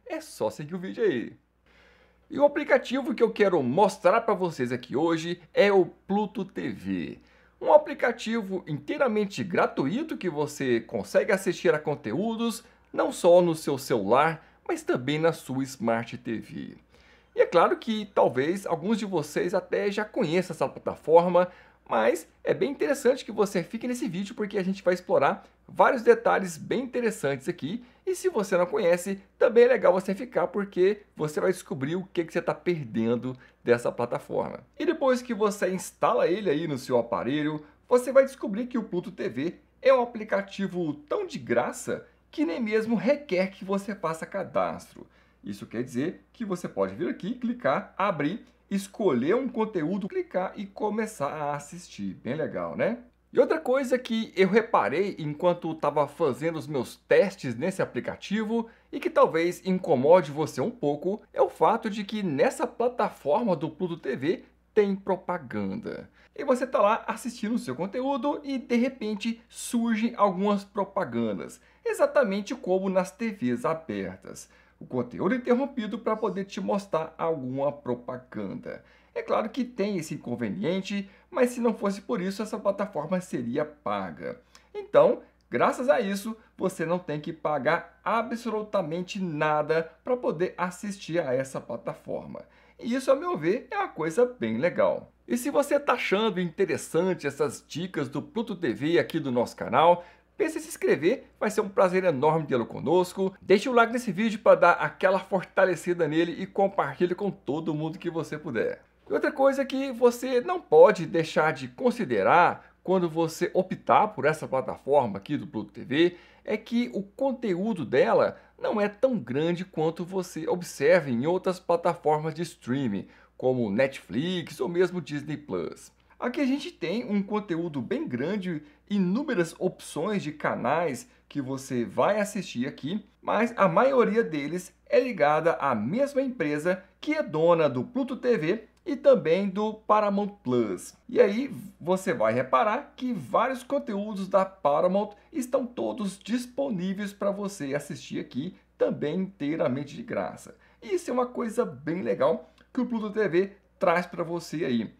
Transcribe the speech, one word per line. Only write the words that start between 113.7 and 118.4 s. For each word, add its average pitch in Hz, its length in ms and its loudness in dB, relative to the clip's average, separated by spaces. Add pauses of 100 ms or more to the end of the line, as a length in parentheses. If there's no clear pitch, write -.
por 135 160 -4
essa 156 200 0
plataforma 127 720 0
aqui 143 200 -6
do 95 100 -6
Pluto 104 240 -8
T 110 140 -16
V 170 320 2 (260)
é - 140 -4
que 240 360 -2
o 220 80 -4
conteúdo 202 840 -4
dela 139 520 4 (220)